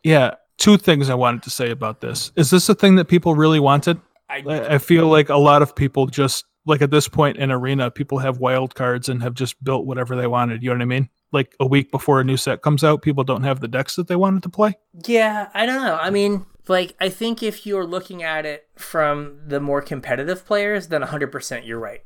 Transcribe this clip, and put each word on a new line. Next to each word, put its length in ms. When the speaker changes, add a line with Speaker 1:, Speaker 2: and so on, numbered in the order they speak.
Speaker 1:
Yeah, 320
two 200
things 340
I 20
wanted 300
to 80
say 180
about 320
this. 340
Is 140
this 200
a 40
thing 220
that 120
people 280
really 240
wanted? 420
Speaker 2:
I 100
Speaker 1:
I, 280
I 40
feel 280
like 220
a 80
lot 240
of 140
people 320
just, 380
like, 160
at 80
this 180
point 300
in 140
Arena, 400
people 280
have 200
wild 340
cards 360
and 120
have 140
just 280
built 220
whatever 300
they 100
wanted, 380
you 80
know 60
what 40
I 40
mean? 240
Like, 280
a 80
week 240
before 280
a 40
new 140
set 260
comes 200
out, 200
people 200
don't 200
have 160
the 80
decks 300
that 100
they 80
wanted 260
to 80
play. 240
Speaker 2:
Yeah, 480
I 140
don't 160
know. 180
I 80
mean, 380
like, 320
I 100
think 340
if 240
you're 180
looking 380
at 240
it 280
from 720
the 120
more 220
competitive 640
players, 420
then 160
a 40
hundred 240
percent 340
you're 140
right. 260